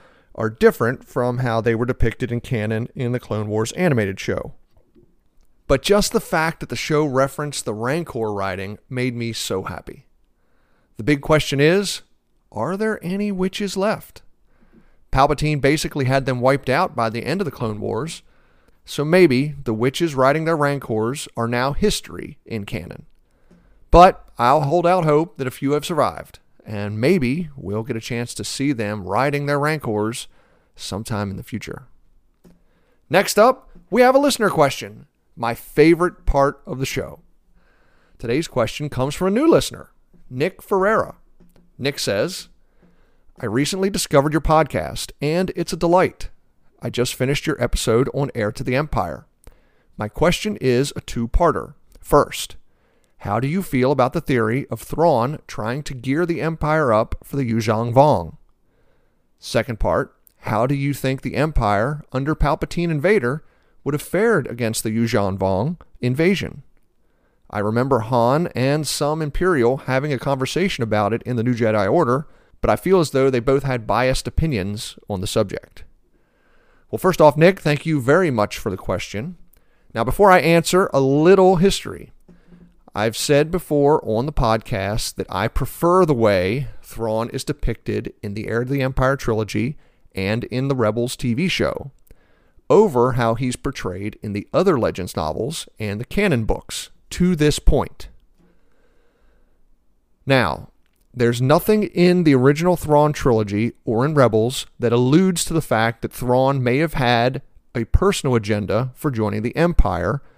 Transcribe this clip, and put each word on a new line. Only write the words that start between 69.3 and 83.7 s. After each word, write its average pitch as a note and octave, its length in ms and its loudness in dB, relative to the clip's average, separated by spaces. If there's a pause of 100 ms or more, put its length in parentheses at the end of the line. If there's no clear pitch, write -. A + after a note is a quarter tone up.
having C3+ 360 -2
a A#2+ 60 -4
conversation C#3 640 -2
about G#2 280 0
it A#2 120 -4
in B2 140 -4
the A2 60 0
New B2 120 0
Jedi G#2+ 360 2
Order, C#3 360 2 (340)
but - 80 0
I G#3 60 4
feel F#3 240 2
as D3+ 120 0
though C3+ 200 4
they B2 80 2
both C3+ 240 2
had B2 240 -4
biased B2 400 0
opinions A2+ 680 -4 (140)
on F#2+ 120 -4
the G2+ 60 -6
subject." - 560 -4 (1080)
Well, A2 80 -4
first F3+ 200 0
off, D3+ 160 8
Nick, F3 260 4
thank D3 220 0
you D#3 160 0
very D#3 300 2
much G#2 300 -2
for G#2+ 100 -6
the F#2 80 -6
question. G#2 600 -8 (580)
Now, A#2 80 0
before F#3+ 260 6
I F#3 100 10
answer, E3 540 2
a C#3 80 4
little F3+ 540 6
history. - 560 -2 (840)
I've A2 220 -2
said D3+ 340 2
before D3 520 2